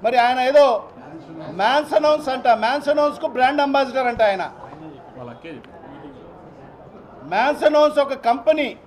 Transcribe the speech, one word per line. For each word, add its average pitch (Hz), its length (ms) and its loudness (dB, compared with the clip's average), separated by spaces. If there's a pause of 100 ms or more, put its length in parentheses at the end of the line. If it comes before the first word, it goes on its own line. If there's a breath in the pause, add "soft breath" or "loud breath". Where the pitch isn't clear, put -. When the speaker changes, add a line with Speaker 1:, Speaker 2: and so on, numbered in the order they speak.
Speaker 1:
మరి 240 120 2
ఆయన 247 240 2
ఏదో 262 480 4 (600)
మ్యాన్సన్ 277 560 0
హౌస్ 302 220 0
అంట, 262 200 -2
మ్యాన్సన్ 269 500 2
హౌస్కు 294 280 -2
బ్రాండ్ 269 340 0
అంబాసిడర్ 269 460 0
అంట 233 160 0
ఆయన. 190 300 0 (640)
Speaker 2:
వాళ్ళ 123 140 -16
అక్కే 123 180 -18
చెప్పారు. 131 280 -18 (1500)
Speaker 1:
మ్యాన్సన్ 277 480 0
హౌస్ 294 220 4
ఒక 277 160 0
కంపెనీ 277 640 -2 (100)